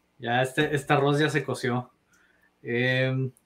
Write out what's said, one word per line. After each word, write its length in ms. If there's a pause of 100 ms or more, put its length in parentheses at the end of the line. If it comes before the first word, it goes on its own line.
(180)
Ya 240
este, 320
este 180
arroz 260
ya 120
se 140
coció. 460 (720)
Em, 680 (160)